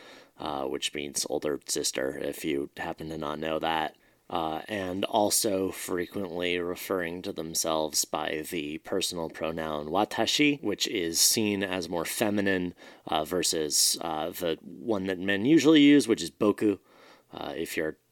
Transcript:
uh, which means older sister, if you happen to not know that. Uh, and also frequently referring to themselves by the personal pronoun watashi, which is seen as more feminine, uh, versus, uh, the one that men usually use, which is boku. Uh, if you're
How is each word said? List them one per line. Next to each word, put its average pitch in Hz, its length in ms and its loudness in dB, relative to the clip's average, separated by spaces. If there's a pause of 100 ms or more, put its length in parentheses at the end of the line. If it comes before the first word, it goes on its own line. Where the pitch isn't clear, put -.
(380)
uh, 71 260 -4
which 67 300 -4
means 71 360 -6
older 76 360 -2
sister, 69 560 -2
if 71 220 -6
you 71 320 -2
happen 82 320 -8
to 80 100 -8
not 76 200 -4
know 80 220 -2
that. 80 340 0 (360)
Uh, 80 380 -2
and 95 380 -4
also 98 640 2
frequently 87 880 -4
referring 87 640 -4
to 98 100 -6
themselves 80 720 -2
by 78 460 -4
the 76 280 -4
personal 87 520 -4
pronoun 80 580 -4
watashi, 113 720 2
which 101 240 -2
is 85 320 -2
seen 104 440 2
as 92 260 -4
more 85 160 -2
feminine, 98 680 0 (320)
uh, 78 180 0
versus, 78 800 0
uh, 80 260 -2
the 85 340 -2
one 95 440 -4
that 95 120 0
men 98 280 2
usually 156 340 8
use, 143 260 8
which 95 160 2
is 82 80 -6
boku. 101 480 2 (540)
Uh, 71 240 -10
if 82 180 -6
you're 78 220 -2 (160)